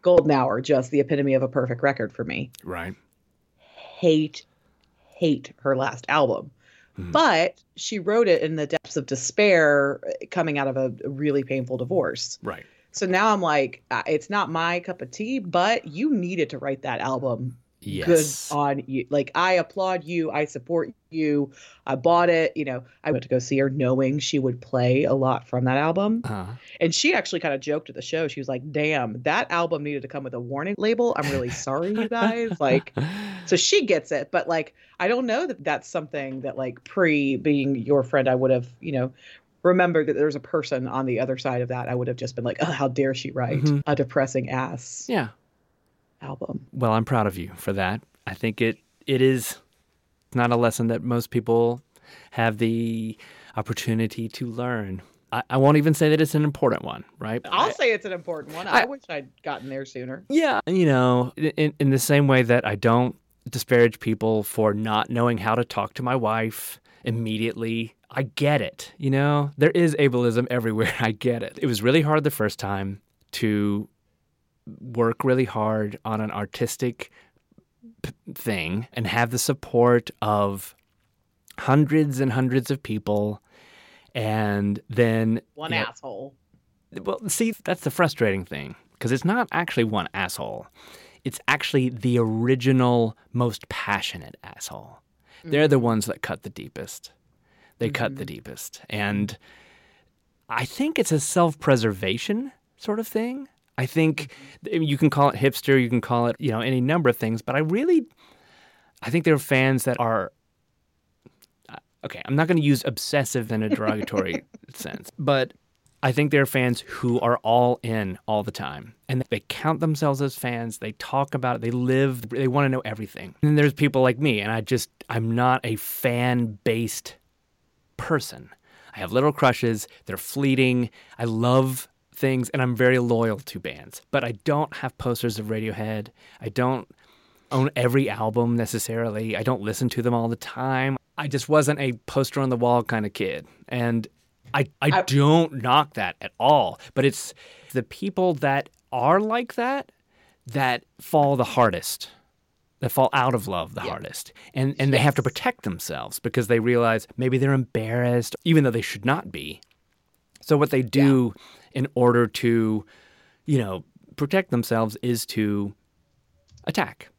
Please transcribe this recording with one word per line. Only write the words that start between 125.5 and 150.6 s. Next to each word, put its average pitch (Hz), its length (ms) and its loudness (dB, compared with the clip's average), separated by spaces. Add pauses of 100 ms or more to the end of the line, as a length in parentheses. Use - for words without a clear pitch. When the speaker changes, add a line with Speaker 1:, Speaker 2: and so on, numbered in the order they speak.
Speaker 2:
a 113 120 -2
fan-based 120 1400 -2 (800)
person. - 520 -6 (460)
I 101 40 -14
have 92 120 -6
little 135 220 4
crushes. 117 540 2 (180)
They're 98 120 -8
fleeting. 127 720 2 (300)
I 117 60 -2
love 127 640 2 (260)
things, 131 360 0
and 139 120 -2
I'm 123 140 0
very 127 240 6
loyal 113 400 2
to - 200 -14
bands, - 420 -14 (100)
but 135 120 0
I 117 100 -6 (100)
don't 151 340 0
have - 200 -8
posters 117 420 -4
of 107 80 -8
Radiohead. 110 640 -6 (320)
I 117 80 -8
don't 127 380 -2 (640)
own 135 240 2
every 123 340 2
album 110 460 0
necessarily. 113 800 -4
I 110 60 -4
don't 127 180 0
listen 107 280 -2
to 120 120 -4
them 120 120 0
all 117 140 0
the 117 80 -2
time. 131 640 -4 (200)
I 147 100 -6
just 139 220 -4
wasn't 147 300 4
a 131 140 -2 (120)
poster - 360 -2
on 135 80 0
the 123 80 0
wall 120 260 4
kind 110 220 -2
of 101 80 -6
kid. 85 340 -6 (220)
And 117 380 0 (460)
I, 139 120 2 (160)
I 147 100 2
Speaker 1:
I 185 120 2
Speaker 2:
don't 147 580 4
knock 139 320 4
that 92 280 -4
at - 180 -12
all, 127 400 4 (160)
but 131 100 2
it's - 280 -2 (400)
the 127 100 -2
people 190 520 -2
that 139 340 -2 (220)
are 135 280 4
like 226 360 -4
that, 262 360 -4 (560)
that 127 380 -2 (140)